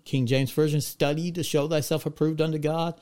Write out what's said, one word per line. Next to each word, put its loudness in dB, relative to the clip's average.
King 0
James 2
Version, 2
"Study -2
to -4
show 0
thyself -2
approved 0
unto 0
God, -2